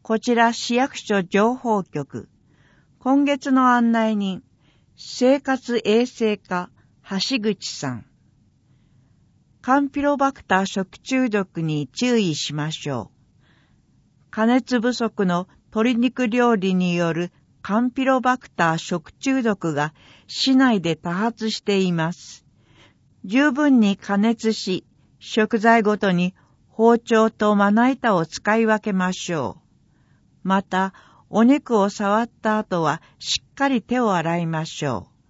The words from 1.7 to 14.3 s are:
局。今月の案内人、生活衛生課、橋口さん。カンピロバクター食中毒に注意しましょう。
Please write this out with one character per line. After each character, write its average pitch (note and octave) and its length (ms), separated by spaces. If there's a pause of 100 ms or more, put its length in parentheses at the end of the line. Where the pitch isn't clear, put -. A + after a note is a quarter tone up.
局。 - 460 (680)
今 C#4 260
月 C#4 280
の B3+ 220
案 A#3 180
内 A3 240
人、 G3 260 (540)
生 C4 420
活 B3+ 460
衛 A3+ 220
生 G#3+ 320
課、 F3+ 320 (400)
橋 G3+ 300
口 G#3 300
さ - 200
ん。 A#2+ 160 (1500)
カ C4+ 200
ン C#4 100
ピ C#4+ 120
ロ C#4+ 140
バ C4+ 160
ク - 120
タ F#3+ 160
ー G3 60
食 F#3+ 320
中 B3+ 320
毒 G3 320
に D3+ 260
注 B3 300
意 F3+ 160
し - 200
ま D3+ 160
し D3 200
ょ A#2 240
う。 - 1160